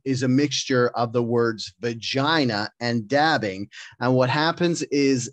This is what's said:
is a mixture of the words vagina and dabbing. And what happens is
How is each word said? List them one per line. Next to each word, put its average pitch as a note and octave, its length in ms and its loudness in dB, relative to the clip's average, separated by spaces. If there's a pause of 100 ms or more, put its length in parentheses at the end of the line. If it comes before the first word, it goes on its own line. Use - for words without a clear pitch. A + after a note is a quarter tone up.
is C3 160 -2
a C3 60 2
mixture C3 640 2
of A#2 220 -2
the A#2+ 100 0
words A#2 580 -2
vagina A#2+ 880 -2 (100)
and A#2+ 280 -2
dabbing. B2+ 600 0 (320)
And B2+ 140 2
what B2+ 160 4
happens E3 540 0
is C3+ 480 0